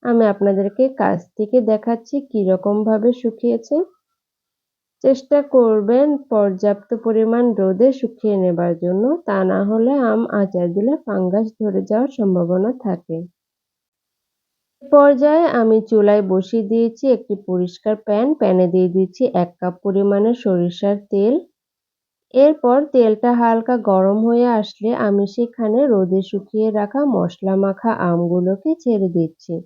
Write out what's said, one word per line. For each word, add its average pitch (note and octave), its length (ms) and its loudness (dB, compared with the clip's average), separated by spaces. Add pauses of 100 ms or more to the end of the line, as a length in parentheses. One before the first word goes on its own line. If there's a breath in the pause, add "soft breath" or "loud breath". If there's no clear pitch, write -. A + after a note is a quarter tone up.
আমি A#3 240 2
আপনাদেরকে G3+ 580 0 (100)
কাছ G3 240 -2 (160)
থেকে G#3+ 260 -2
দেখাচ্ছি A3+ 560 -4 (120)
কীরকমভাবে G#3 840 0
শুকিয়েছে। A#3 640 -4 (1300)
চেষ্টা C4+ 340 2 (100)
করবেন A#3 580 2 (220)
পর্যাপ্ত G3+ 680 0
পরিমাণ A3+ 480 0 (100)
রোদে G3 380 2
শুকিয়ে A3 440 -4
নেবার F3 420 0
জন্য, F#3 260 -2 (200)
তা G3+ 200 -2
না F#3+ 200 0
হলে A3+ 280 0 (100)
আম A3+ 200 0 (100)
আচার F#3+ 400 -2
দিলে G#3+ 280 0
ফাঙ্গাস F#3+ 460 -2 (120)
ধরে G3 240 -4
যাওয়ার A3 300 -2
সম্ভাবনা F#3 580 0 (100)
থাকে। F3 360 -8 (1700)
পর্যায়ে C#4+ 680 4
আমি A3 340 2
চুলায় G#3 420 4
বসিয়ে G3 400 -2
দিয়েছি A3+ 420 -2
একটি A#3+ 240 -2 (120)
পরিষ্কার F3+ 500 -4
প্যান। G#3+ 380 -2
প্যানে F#3+ 340 2
দিয়ে F#3 200 2
দিচ্ছি F3+ 340 -2 (120)
এক F3 220 -2
কাপ F3+ 260 -6
পরিমাণে G3+ 520 0
সরিষার G3+ 640 -2 (100)
তেল। G#3 280 0 (1000)
এরপর C4+ 520 4
তেলটা A#3+ 480 2
হালকা A#3 480 0
গরম G3 420 2
হয়ে A#3 280 2
আসলে G#3+ 440 -4
আমি G3+ 300 0
সেখানে A3+ 600 -4
রোদে F#3+ 360 0
শুকিয়ে G#3 480 -4
রাখা G#3 340 -4
মশলা F#3+ 520 -2
মাখা G3 340 -2 (100)
আমগুলোকে F3+ 760 -2
ছেড়ে G#3+ 320 -2
দিচ্ছি। E3 460 -6 (100)